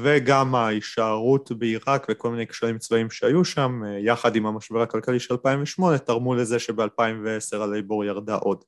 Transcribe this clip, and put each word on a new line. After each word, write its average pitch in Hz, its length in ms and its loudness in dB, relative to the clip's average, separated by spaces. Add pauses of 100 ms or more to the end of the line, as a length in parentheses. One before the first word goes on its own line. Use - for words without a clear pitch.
וגם 135 520 4
ההישארות 113 1000 0
בעיראק 117 580 -2
וכל 113 200 -2
מיני 117 160 -4
כשלים 113 320 -4
צבאיים 113 320 0
שהיו 147 340 2
שם, 127 400 -2
אה, 104 140 -6
יחד 113 380 2
עם 107 100 2
המשבר 110 360 -2
הכלכלי 117 380 -2
של - 140 -4
אלפיים 135 280 0
ושמונה, 160 360 2
תרמו 123 360 0
לזה 120 240 0
שבאלפיים 110 680 -2
ועשר 107 380 -4
הלייבור 104 420 -2
ירדה 104 320 -4
עוד. 95 320 -2